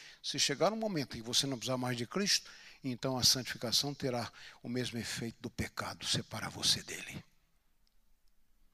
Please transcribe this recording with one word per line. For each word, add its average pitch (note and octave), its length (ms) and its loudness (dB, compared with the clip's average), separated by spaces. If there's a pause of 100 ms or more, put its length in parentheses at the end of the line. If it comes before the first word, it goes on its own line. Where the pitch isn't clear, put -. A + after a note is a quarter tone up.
(240)
se - 160 -2
chegar D3 340 6
um A3+ 40 -4
momento G3 400 -2
em A#2+ 40 -4
que A2 60 -10
você A#2+ 180 4
não C3+ 140 0
precisar A2+ 180 0
mais B2 200 0
de A#2 100 -2
Cristo, - 420 2 (360)
então C3 340 -2
a A#2+ 60 2
santificação B2 680 2
terá B2 400 -2 (300)
o B2 60 -8
mesmo A#2+ 280 -2
efeito A#2 440 -4
do A#2+ 100 -6
pecado, - 560 -6
separar - 440 -2
você - 340 2
dele. - 400 -10 (1500)